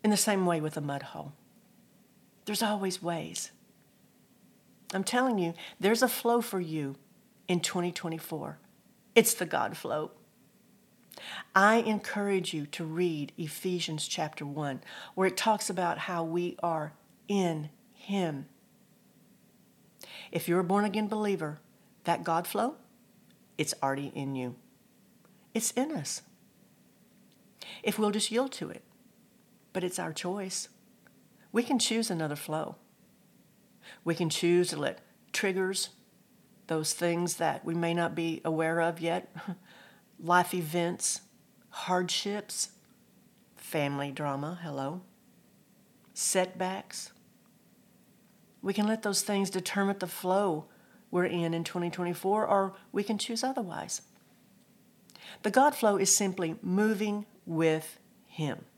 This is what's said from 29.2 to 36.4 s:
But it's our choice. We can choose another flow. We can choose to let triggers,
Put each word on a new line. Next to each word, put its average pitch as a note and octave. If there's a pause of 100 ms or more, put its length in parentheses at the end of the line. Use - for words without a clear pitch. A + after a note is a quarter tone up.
But F3+
it's F3+
our E3
choice. F#3 (840)
We A#3
can A#3+
choose A3+
another D#3
flow. D#3 (1300)
We E3
can E3
choose F3
to D3+
let C#3+ (320)
triggers, F#3+ (760)